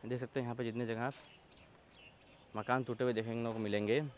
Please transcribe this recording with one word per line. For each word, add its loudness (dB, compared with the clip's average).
देख -4
सकते -4
हैं -2
यहाँ -4
पर -2
जितने -2
जगह -2
आप -2
मकान 2
टूटे 0
हुए 4
देखने 0
को -4
मिलेंगे। 2